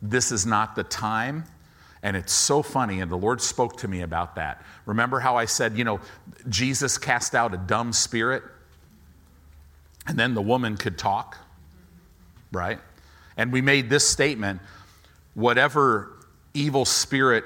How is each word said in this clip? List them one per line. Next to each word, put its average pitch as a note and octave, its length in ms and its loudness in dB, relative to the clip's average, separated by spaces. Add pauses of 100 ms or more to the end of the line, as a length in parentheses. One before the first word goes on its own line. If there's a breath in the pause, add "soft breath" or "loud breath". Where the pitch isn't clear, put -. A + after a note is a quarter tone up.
this A#2+ 280 0
is G#2 140 0
not A2 320 0
the G2+ 80 -4
time. A#2+ 600 -4 (580 loud breath)
And G2+ 140 -2
it's F2 160 -4
so C#3+ 300 2
funny, G#2+ 380 -2
and F2 100 -4
the F2+ 60 -4
Lord A2+ 240 0
spoke - 380 -2
to A2+ 100 -8
me F2+ 140 -4
about E2+ 340 -6
that. D2+ 260 -8 (220 loud breath)
Remember A#2+ 340 0
how B2 180 2
I A#2 100 2
said, A2 300 0
you A#2+ 60 -2
know, G#2+ 180 -2 (480 loud breath)
Jesus B2+ 500 -2
cast B2 360 -2
out A#2 180 2
a F#2 40 -6
dumb G#2+ 360 -2
spirit? A#2 520 -2 (1600)
And E3+ 100 -4
then A#2+ 180 2
the G#2+ 80 0
woman A2+ 340 0
could G2 220 -6
talk, G#2 400 -2 (1120)
right? F#2 260 -2 (580 loud breath)
And A#2+ 140 0
we C3 100 2
made C3+ 300 2
this C#3 160 4
statement, A2 540 0 (720 loud breath)
whatever A#2+ 800 4 (420)
evil C#3 300 0
spirit C3 600 2